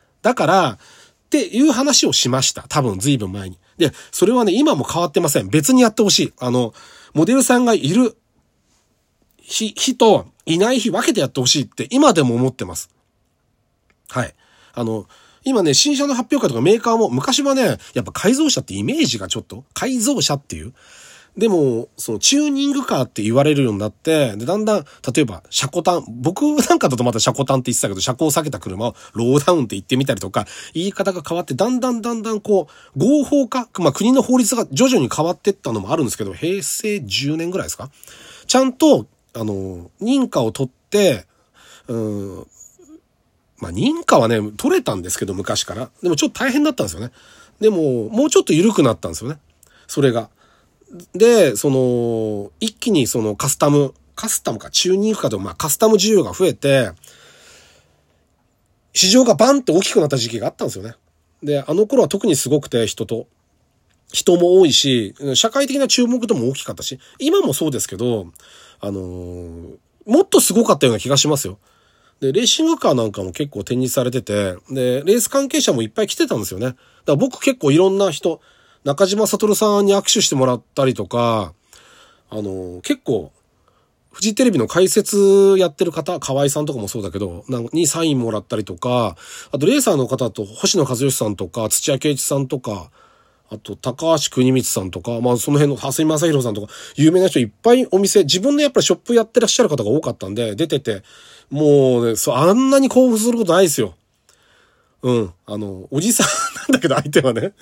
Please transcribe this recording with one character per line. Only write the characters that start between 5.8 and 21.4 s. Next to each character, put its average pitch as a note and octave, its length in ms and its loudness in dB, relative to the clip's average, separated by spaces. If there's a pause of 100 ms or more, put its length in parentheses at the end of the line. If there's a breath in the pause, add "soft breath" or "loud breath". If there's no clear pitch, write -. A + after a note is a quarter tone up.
や A#3 60 6
っ G#3+ 60 -2
て A#3 80 2
ほ G3+ 80 2
し - 100 2
い。 C#3 180 -4
あ B2 120 -4
の、 A#2+ 220 0 (400 loud breath)
モ D#3 140 2
デ A#3 80 2
ル C4+ 80 4
さ B3 160 4
ん B3 60 2
が A#3 100 4
い C3+ 140 0
る A#3 280 2 (1200)
日、 - 400 -6
日 B3+ 200 -2
と G3+ 300 4 (200)
い E3 100 0
な G#3+ 160 4
い C4 80 0
日 A3 100 -2
分 G3+ 120 0
け A#3+ 100 2
て G#3+ 80 -2
や F3 60 0
っ - 40 -6
て C3+ 100 -4
ほ B2 60 -2
し D3+ 140 2
い A#2 40 -2
っ - 40 -10
て - 220 -10
今 C4+ 240 6
で D#3 80 4
も A#2+ 120 0
思 B2+ 140 0
っ - 40 -4
て - 120 -10
ま E2 100 -10
す。 - 140 -14 (1200)
は B2 160 -4
い。 - 100 -12 (380 soft breath)
あ A#2+ 120 -6
の、 A2 220 -4 (380 soft breath)
今 B3+ 180 2
ね、 D3 120 2
新 D4 200 2
車 C#4 120 0
の C#4 80 -2
発 B3 200 -2
表 A#3 120 2
会 - 20 0
と B2+ 60 -4
か A2+ 80 -2
メ G3 140 6
ー A3+ 40 -2
カ A3+ 140 0
ー A3+ 40 2
も、 G#3+ 120 2
昔 B3 320 -2
は C4+ 120 0
ね、 G3+ 240 0 (160 loud breath)
や B2 80 -2
っ - 20 -14
ぱ - 80 -14
改 A3+ 220 0
造 D4+ 140 0
車 - 140 -2
っ - 20 -20
て - 100 -12
イ G2+ 80 -6
メ G3+ 120 -4
ー D#4 120 0
ジ - 120 -4
が F#2 100 -10
ち - 80 -8
ょ A2 40 -8
っ - 20 -10
と、 A2 220 -20 (100)
改 B3+ 240 -4
造 A#3 240 -2
車 D3 120 -2
っ C#3+ 60 -4
て - 160 -14
い D#2 80 -12
う。 - 80 -14 (640 loud breath)
で A3+ 140 2